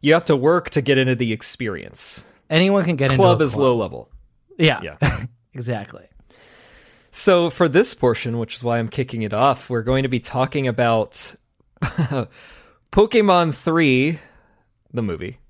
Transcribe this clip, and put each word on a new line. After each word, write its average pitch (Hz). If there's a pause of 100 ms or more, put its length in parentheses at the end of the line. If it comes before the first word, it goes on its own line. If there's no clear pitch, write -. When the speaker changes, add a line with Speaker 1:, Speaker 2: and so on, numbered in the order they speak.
Speaker 1:
You 147
have 165
to 156
work 156
to 151
get 135
into 131
the 120
experience. - (240)
Speaker 2:
Anyone 185
can 165
get 135
into 135
Speaker 1:
Club 180
Speaker 2:
a 156
Speaker 1:
is 127
Speaker 2:
club. 139
Speaker 1:
low 127
level. 82 (480)
Speaker 2:
Yeah. 156
Speaker 1:
Yeah. 76 (340)
Speaker 2:
<laughs> - (200)
Exactly. 113 (1040)
Speaker 1:
So 175
for 170
this 185
portion, 117
which 113
is -
why 117
I'm 113
kicking 123
it 104
off, 131
we're 117
going 131
to 135
be 123
talking 131
about 113 (480)
<laughs> - (1080)
Pokemon 196
three, 156 (720)
the 120
movie. 95 (120)